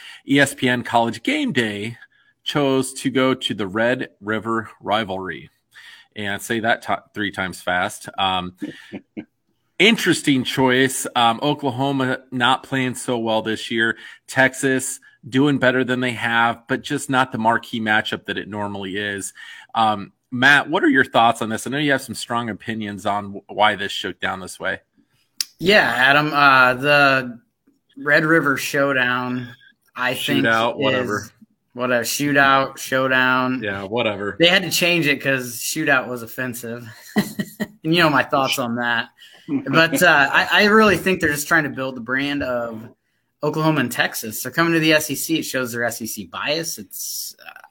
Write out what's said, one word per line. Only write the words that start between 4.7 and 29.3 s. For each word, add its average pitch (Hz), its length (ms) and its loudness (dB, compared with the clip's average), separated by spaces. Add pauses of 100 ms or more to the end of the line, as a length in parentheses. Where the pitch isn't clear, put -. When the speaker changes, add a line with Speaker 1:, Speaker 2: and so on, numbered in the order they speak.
Speaker 1:
rivalry. 92 680 -4 (680)
And 101 260 -6
say 113 200 -4
that 113 200 0
ti-, 107 120 -4 (200)
three 104 160 -4
times 90 320 -6
fast. 90 560 -4
Um, 92 380 -2 (360)
<laughs> 104 60 -12 (800)
interesting 156 640 2
choice. 131 640 2 (100)
Um, 117 260 4
Oklahoma 135 800 -2 (120)
not 127 320 0
playing 127 320 -4
so 123 220 -4
well 113 240 0
this 107 280 -6
year. 113 280 0 (300)
Texas 131 720 0 (280)
doing 135 300 2
better 127 260 2
than 123 160 -2
they 127 120 -2
have, 117 560 0
but 131 140 -2
just - 280 -6
not 131 220 2
the 120 60 -6
marquee 113 420 0
matchup 110 460 0
that 95 120 -6
it 90 100 -8
normally 98 500 -8
is. 101 360 -6 (420)
Um, 107 380 0 (180)
Matt, 135 380 4
what 175 140 0
are 330 60 4
your 131 160 4
thoughts 117 360 4
on 110 80 -2
this? 110 180 -6
I - 20 -4
know 135 80 -4
you 147 140 0
have 131 100 0
some 107 140 -12
strong 120 340 -4
opinions 104 560 -8
on 101 200 -2
w-, 98 220 -14
why 104 280 2
this 98 160 -6
shook - 280 -8
down 95 200 -4
this 90 200 -14
way. 92 220 -6 (800)
Speaker 2:
Yeah, 190 240 4 (120)
Adam, 143 380 4
uh, 131 420 6
the 135 640 2 (580)
Red 147 280 2
River 143 320 4
Showdown, 127 920 -2 (460)